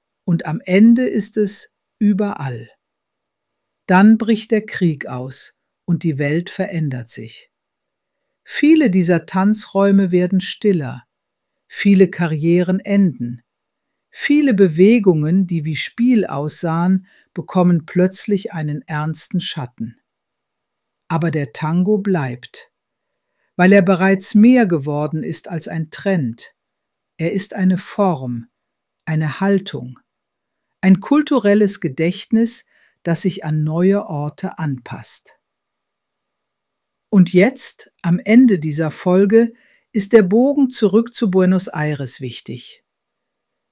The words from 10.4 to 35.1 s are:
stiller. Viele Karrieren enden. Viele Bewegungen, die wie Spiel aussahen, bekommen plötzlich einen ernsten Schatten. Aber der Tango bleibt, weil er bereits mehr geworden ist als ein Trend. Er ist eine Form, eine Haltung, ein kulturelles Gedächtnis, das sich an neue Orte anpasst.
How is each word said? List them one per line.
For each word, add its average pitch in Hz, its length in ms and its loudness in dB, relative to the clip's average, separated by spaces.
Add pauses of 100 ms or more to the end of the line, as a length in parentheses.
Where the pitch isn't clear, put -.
stiller. 143 640 -4 (640)
Viele 190 420 4
Karrieren 170 720 -2
enden. 143 640 -2 (680)
Viele 285 440 0
Bewegungen, 185 920 4
die 165 160 -4
wie 156 120 -4
Spiel 240 500 0
aussahen, 170 840 -2 (260)
bekommen 175 520 0
plötzlich 190 680 -2
einen 151 280 -6
ernsten 156 580 -6
Schatten. 120 640 -10 (1080)
Aber 165 240 -2
der 147 220 -6
Tango 180 440 0
bleibt, 151 760 -6 (800)
weil 180 160 4
er 202 100 8
bereits 190 540 0
mehr 233 320 6
geworden 151 560 -4
ist - 240 -10
als 165 220 -8
ein 165 220 -8
Trend. 147 640 -4 (640)
Er 165 140 -2
ist - 220 -6
eine 185 240 0
Form, 131 720 -4 (560)
eine 156 340 -4
Haltung, 185 600 -4 (800)
ein 190 180 4
kulturelles 214 800 2
Gedächtnis, 180 840 -2 (380)
das 165 180 -2
sich - 240 -4
an 156 180 -2
neue 180 420 0
Orte 147 540 -10
anpasst. 127 800 -10 (1700)